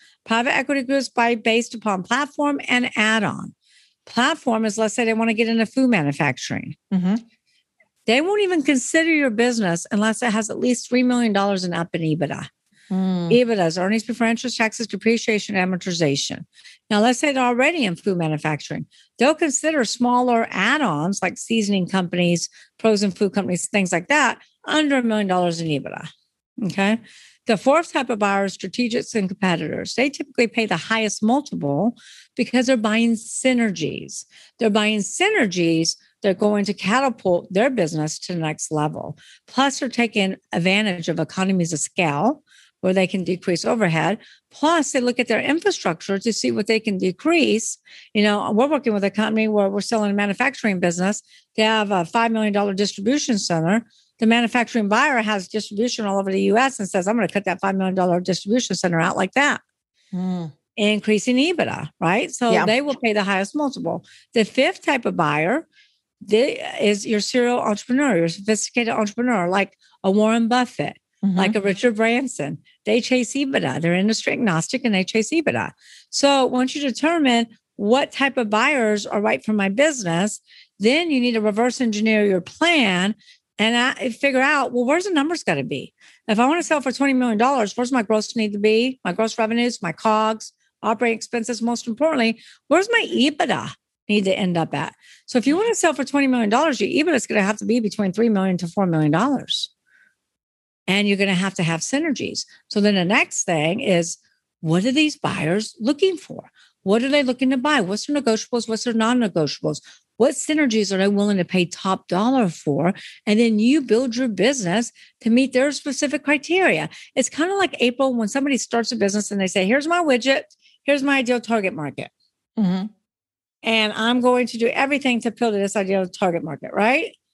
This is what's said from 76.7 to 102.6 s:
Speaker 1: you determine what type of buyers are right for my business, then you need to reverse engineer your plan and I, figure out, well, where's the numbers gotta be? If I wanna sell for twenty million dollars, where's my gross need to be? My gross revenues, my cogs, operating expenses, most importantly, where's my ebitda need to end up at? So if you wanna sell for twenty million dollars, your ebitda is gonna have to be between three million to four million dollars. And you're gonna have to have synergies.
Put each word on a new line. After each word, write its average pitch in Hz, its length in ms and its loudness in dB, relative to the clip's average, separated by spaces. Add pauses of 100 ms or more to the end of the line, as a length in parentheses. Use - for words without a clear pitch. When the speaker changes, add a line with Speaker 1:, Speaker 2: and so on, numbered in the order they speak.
Speaker 1:
you 285 60 -6
determine 269 640 2 (300)
what 233 360 0
type 269 240 -2
of 233 140 -2
buyers 220 560 2
are 202 160 -2
right 226 200 0
for 214 120 -2
my 196 160 0
business, 208 720 0 (380)
then 294 320 2
you 269 80 2
need 240 140 2
to 226 80 0
reverse 220 400 0
engineer 214 460 2
your 185 160 2
plan 220 720 0 (440)
and 226 200 2
I, 240 320 -2
figure 262 320 0
out, 277 300 0
well, 240 120 0
where's 330 220 0
the 403 40 -4
numbers 311 320 0
gotta 156 220 0
be? - 300 -8 (340)
If 214 100 2
I 240 80 4
wanna 330 160 2
sell 294 200 0
for 254 100 -2
twenty 269 220 2
million 247 240 2
dollars, 240 360 2
where's 247 180 -2
my 247 100 2
gross 214 340 -2
need 214 160 -2
to 208 60 -4
be? 220 440 2
My 180 120 -4
gross 220 240 -2
revenues, 233 420 0
my 170 120 -4
cogs, 220 600 -2 (300)
operating 226 340 0
expenses, 220 460 -6
most 233 240 -4
importantly, 233 560 0 (260)
where's 381 240 2
my 440 180 2
ebitda 247 600 0 (400)
need 208 160 2
to 190 120 0
end 180 200 0
up 156 160 -2
at? 143 200 -6 (300)
So - 140 -2
if 214 80 0
you 294 100 2
wanna 440 180 2
sell 320 200 2
for 269 100 -4
twenty 277 220 0
million 240 240 2
dollars, 269 280 2
your 208 120 -2
ebitda 311 240 2
is 226 120 -2
gonna 214 160 0
have 208 140 0
to 208 80 -12
be 226 160 2
between 202 320 -2
three 226 160 2
million 190 300 2
to 175 100 -6
four 196 180 -2
million 156 260 2
dollars. 240 580 -2 (1200)
And 202 200 2
you're 202 80 2
gonna 196 180 2
have 185 200 -2
to 190 80 -4
have 165 180 0
synergies. - 640 -4 (220)